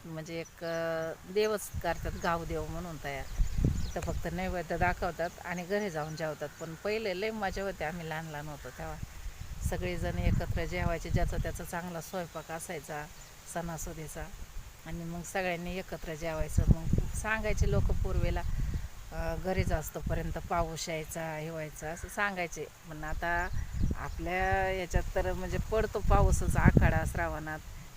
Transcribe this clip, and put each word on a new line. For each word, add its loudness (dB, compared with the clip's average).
म्हणजे -8
एक, -12
अं, -2
देवच 2
करतात, 0
गावदेव 0
म्हणून -6
तयार. -4
तिथं 2
फक्त -2
नैवेद्य -2
दाखवतात 2
आणि -4
घरी 0
जाऊन -4
जेवतात. -4
पण -6
पहिले -2
लय -2
मजा -2
होती, -4
आम्ही -4
लहान -4
लहान -8
होतो -10
तेव्हा -8
सगळेजण -2
एकत्र 2
जेवायचे, 0
ज्याचा 4
त्याचा -2
चांगला -6
स्वयंपाक -6
असायचा -6
सणासुदीचा -6
आणि -6
मग -6
सगळ्यांनी -2
एकत्र -6
जेवायचं. 0
मग 4
सांगायचे 2
लोक 6
पूर्वेला, 4
अं, -2
घरीच 2
असतोपर्यंत -2
पाऊस 0
यायचा, -4
हे -4
व्हायचं -6
असं -6
सांगायचे. -2
पण -10
आता 0
आपल्या 0
याच्यात 0
तर 2
म्हणजे -2
पडतो 0
पाऊसच 6
आखाडा 8
श्रावणात -2